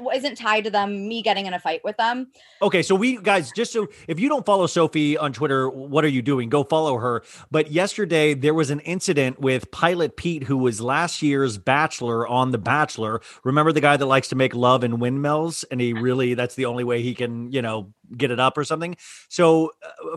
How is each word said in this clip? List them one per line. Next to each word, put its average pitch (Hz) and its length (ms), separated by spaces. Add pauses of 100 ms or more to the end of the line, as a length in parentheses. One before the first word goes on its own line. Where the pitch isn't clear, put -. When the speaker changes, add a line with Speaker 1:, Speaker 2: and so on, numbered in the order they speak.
(140)
Speaker 1:
isn't 269 220
tied 214 280
to 220 60
them, 202 380
me 226 120
getting 196 260
in 185 60
a 180 60
fight 165 260
with 208 120
them. 247 340 (320)
Speaker 2:
Okay, 190 200
so 190 120
we, 240 240
guys, 185 320
just 226 220
so, 214 160 (180)
if 160 140
you 262 80
don't 294 180
follow 196 200
Sophie 156 520
on 147 140
Twitter, 135 360
what 139 360
are 156 40
you 131 140
doing? 127 260
Go 143 160
follow 156 340
her. 117 240 (280)
But 151 200
yesterday, 160 640
there 143 200
was 156 160
an 147 100
incident 151 600
with 131 300
Pilot 170 460
Pete, 165 280
who 135 120
was 123 240
last 143 420
year's 139 360
Bachelor 120 680
on 127 260
The 120 60
Bachelor. 113 640 (240)
Remember 151 280
the 147 80
guy 143 160
that 139 100
likes 131 220
to 131 80
make 131 180
love 123 300
in 117 160
windmills? 147 640
And 127 160
he 120 120
really, 123 420
that's 120 200
the 131 120
only 120 180
way 120 180
he 120 120
can, 120 380
you 135 80
know, 110 320 (240)
get 127 140
it 123 100
up 131 160
or 147 80
something. 165 320 (320)
So, 160 440 (120)
uh, - 320